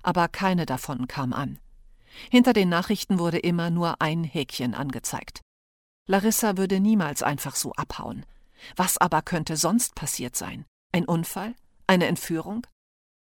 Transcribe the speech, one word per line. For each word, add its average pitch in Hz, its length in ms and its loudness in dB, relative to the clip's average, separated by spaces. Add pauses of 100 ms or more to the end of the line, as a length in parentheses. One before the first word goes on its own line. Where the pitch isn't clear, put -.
aber 175 260 2
keine 185 380 0
davon 127 420 -4
kam 127 260 -4
an. 139 260 -6 (720)
Hinter 247 220 8
den 196 160 6
Nachrichten 180 500 2
wurde 170 180 2
immer 175 320 2
nur 170 320 0
ein 160 220 0
Häkchen 135 500 -4
angezeigt. - 680 -8 (680)
Larissa 196 500 2
würde 190 220 0
niemals 196 420 2
einfach 143 340 -4
so - 180 -4
abhauen. - 520 -8 (500)
Was 180 220 0
aber 165 240 2
könnte 160 360 -4
sonst 180 380 2
passiert 131 400 -8
sein? - 300 -8 (260)
Ein 175 140 2
Unfall? 180 500 -4 (320)
Eine 180 180 6
Entführung? 170 600 -4 (720)